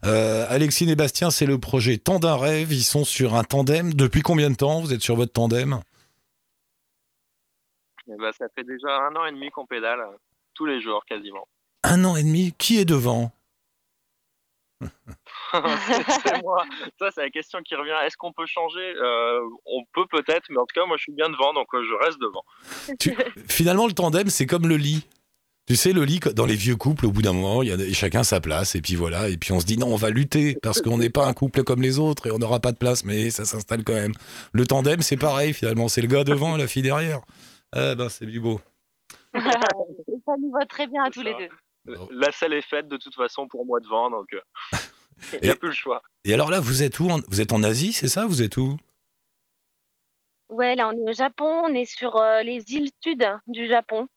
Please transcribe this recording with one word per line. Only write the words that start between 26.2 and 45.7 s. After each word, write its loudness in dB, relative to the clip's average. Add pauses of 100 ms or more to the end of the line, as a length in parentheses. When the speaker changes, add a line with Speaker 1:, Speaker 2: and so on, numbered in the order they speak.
Speaker 1:
dans 4
les 2
vieux 2
couples, 0
au 4
bout 2
d'un 4
moment, 2
il 0
y -2
a -2
des, -2
chacun 2
sa 2
place, -2
et -2
puis -2
voilà, -2
et -4
puis -2
on 2
se -2
dit, « 0
Non, 0
on 0
va 0
lutter, 2
parce 0
qu'on 0
n'est 2
pas 2
un 0
couple 0
comme 2
les 2
autres, 0
et -2
on -2
n'aura 0
pas 0
de -8
place », 0
mais 0
ça -6
s'installe -4
quand 0
même. 0 (400)
Le 4
tandem, 2
c'est 0
pareil, 2
finalement, 0
c'est 0
le 0
gars 4
devant, 2
la -2
fille -2
derrière. 0 (560)
Eh 0
ben, -4
c'est -14
du -8
beau. -2 (760)
Speaker 3:
<laughs> -
Ça -2
nous -4
va -2
très -8
bien -2
à 2
Speaker 2:
C'est -2
Speaker 3:
tous -12
Speaker 2:
ça. -4
Speaker 3:
les -10
deux. -18
Speaker 2:
La 0
selle -2
est -2
faite, -6
de -8
toute -16
façon, -4
pour -10
moi 0
devant, 0
donc, -8
euh, -10 (300)
<laughs> -12
il -8
n'y 2
a 4
Speaker 1:
Et 2
Speaker 2:
plus -6